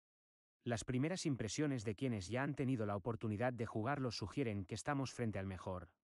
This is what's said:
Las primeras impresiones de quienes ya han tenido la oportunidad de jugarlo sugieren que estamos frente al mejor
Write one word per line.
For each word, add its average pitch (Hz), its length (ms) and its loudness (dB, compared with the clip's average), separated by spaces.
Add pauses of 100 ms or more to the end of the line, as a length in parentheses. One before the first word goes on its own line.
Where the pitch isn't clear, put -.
(640)
Las 120 200 0
primeras 147 420 0
impresiones 131 580 0
de 107 120 0
quienes 110 320 0
ya 123 160 0
han 143 100 0
tenido 123 320 2
la 101 80 2
oportunidad 110 580 0
de 113 140 -2
jugarlo 123 460 0
sugieren 104 520 0
que 113 120 -6
estamos 139 360 0
frente 107 280 -2
al 95 60 -2
mejor 92 440 -6 (300)